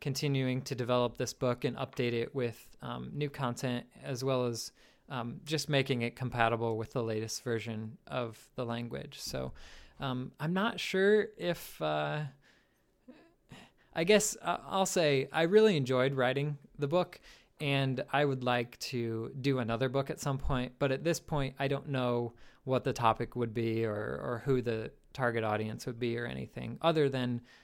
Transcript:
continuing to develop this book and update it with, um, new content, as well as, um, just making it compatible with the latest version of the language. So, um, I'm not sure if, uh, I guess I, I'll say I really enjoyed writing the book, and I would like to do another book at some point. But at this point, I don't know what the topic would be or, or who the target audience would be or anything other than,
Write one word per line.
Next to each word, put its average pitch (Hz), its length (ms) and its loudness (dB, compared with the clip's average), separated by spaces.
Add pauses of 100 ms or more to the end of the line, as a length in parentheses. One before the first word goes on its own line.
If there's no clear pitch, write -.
continuing 135 640 0
to 135 120 -6
develop 123 420 2
this - 160 -4
book 123 320 0
and 123 120 0
update 127 360 -2
it 117 220 -2
with, 120 480 -4
um, 123 300 -8
new 143 160 -2
content, 123 580 -2 (160)
as 131 200 -6
well 131 220 2
as, 117 260 -4 (380)
um, 120 360 -8
just 147 240 -2
making 135 340 2
it 117 120 -4
compatible 117 640 2
with 110 160 -6
the 123 100 0
latest 110 400 -4
version 110 540 -4 (100)
of 120 300 -6 (180)
the 127 100 -4
language. 120 540 -8
So, 131 340 -6 (460)
um, 127 400 -6
I'm 156 140 -2
not 190 260 -2
sure 202 580 4
if, - 440 -4
uh, 151 400 -2 (1700)
I 165 100 0
guess 202 400 6
I, 170 240 0
I'll 190 180 2
say 143 460 4
I 165 120 2
really 208 340 8
enjoyed 131 360 4
writing 135 440 2 (200)
the 143 100 -2
book, 175 320 0 (400)
and 139 520 0
I 143 140 4
would 135 180 0
like 123 360 0
to 113 600 -4
do 127 200 2
another 117 300 0
book 135 200 0
at 156 100 -6
some 139 180 -2
point. 131 400 0
But - 140 2
at 143 120 -2
this 160 160 2
point, 139 380 -2
I 139 100 0
don't 139 200 -2
know 123 460 0 (320)
what 127 180 2
the 127 100 0
topic 117 420 2
would 117 180 -2
be 113 320 0
or, 107 80 0
or 120 500 -4
who 131 180 2
the 110 300 -2 (220)
target 117 320 0
audience 110 400 -2
would 117 140 -6
be 117 180 0
or 120 80 -4
anything 123 560 -8
other 160 260 4
than, 123 340 0 (220)